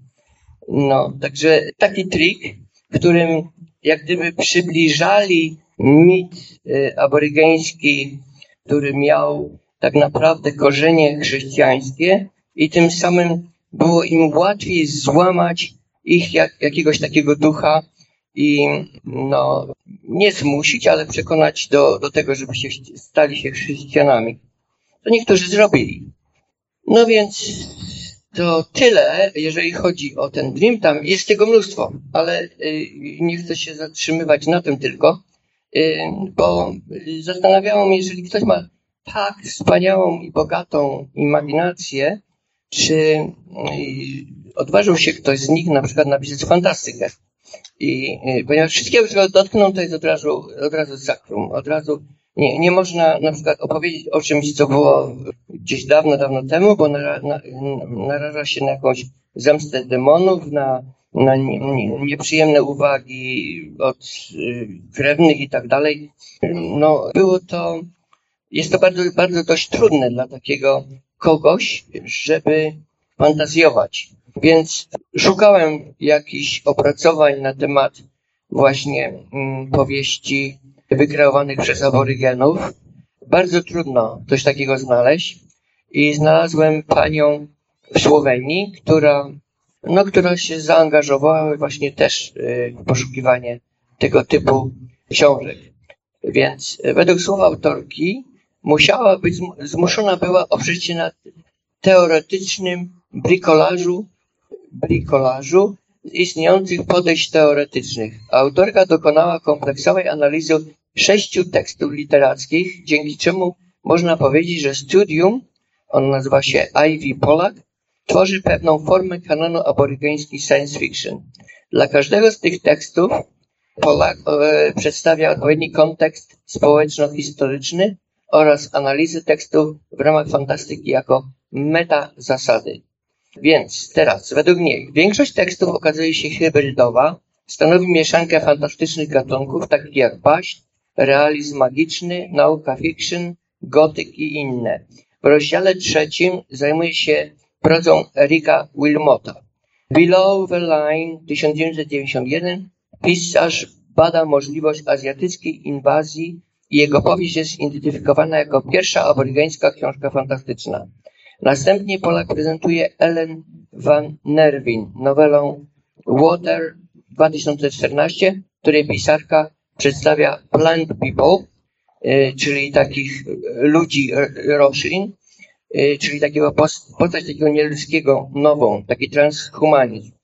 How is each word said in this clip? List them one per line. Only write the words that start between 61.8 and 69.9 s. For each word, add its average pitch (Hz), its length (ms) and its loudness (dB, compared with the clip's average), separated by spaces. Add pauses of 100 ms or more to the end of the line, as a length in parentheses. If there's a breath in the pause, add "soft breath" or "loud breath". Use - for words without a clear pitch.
nieprzyjemne 151 580 2
uwagi 131 1160 -6
od, 131 260 -4 (340)
y, 120 300 -8 (260)
krewnych 147 460 2
i 135 80 -8
tak 123 200 -6
dalej. 151 420 -2 (680 soft breath)
No, 151 360 2
było 185 240 2
to, 170 420 -8 (720)
jest 156 220 -4
to 185 60 2
bardzo, 180 240 2 (140)
bardzo 175 280 0
dość 165 240 -2
trudne 151 420 2